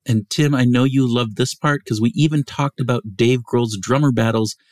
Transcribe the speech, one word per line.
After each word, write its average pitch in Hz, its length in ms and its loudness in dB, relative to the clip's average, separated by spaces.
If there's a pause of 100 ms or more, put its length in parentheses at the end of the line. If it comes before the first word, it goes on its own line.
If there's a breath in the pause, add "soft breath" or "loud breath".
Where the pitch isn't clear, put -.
And 110 240 -2
Tim, 143 260 0
I 127 80 2
know 123 220 2
you 135 200 4
love 117 300 -2
this 131 180 -2
part 143 320 -2
'cause 107 140 -4
we 117 160 2
even 147 300 2
talked - 340 -6
about 123 240 -2 (140)
Dave 123 240 2
Grohl's 117 360 -2
drummer 131 360 2
battles 113 420 0 (160 soft breath)